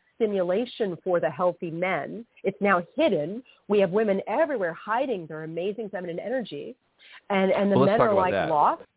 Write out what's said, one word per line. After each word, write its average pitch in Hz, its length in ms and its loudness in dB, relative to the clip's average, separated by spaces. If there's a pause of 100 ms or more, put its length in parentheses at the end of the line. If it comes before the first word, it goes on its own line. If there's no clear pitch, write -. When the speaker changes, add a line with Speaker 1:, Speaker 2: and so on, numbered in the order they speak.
(160)
Speaker 1:
stimulation 202 880 0
for 175 160 2
the 165 100 2
healthy 170 400 -2
men. 175 560 -4 (180)
It's - 160 -4
now 190 220 2 (140)
hidden. 208 480 0 (240)
We 208 140 2
have 190 100 2
women 202 360 2
everywhere 226 460 0
hiding 214 540 -4
their 156 160 -10
amazing 190 460 -6
feminine 180 300 -8
energy. 226 560 -8 (540)
And, 190 220 2
and 202 200 2
the 196 60 4
Speaker 2:
Well, - 80 6
let's 196 60 4
Speaker 1:
men 226 80 4
Speaker 2:
talk 247 80 6
Speaker 1:
are, 220 60 2
Speaker 2:
about 196 80 4
Speaker 1:
like, 185 120 2
Speaker 2:
that. 95 160 0
Speaker 1:
lost, 160 340 2 (140)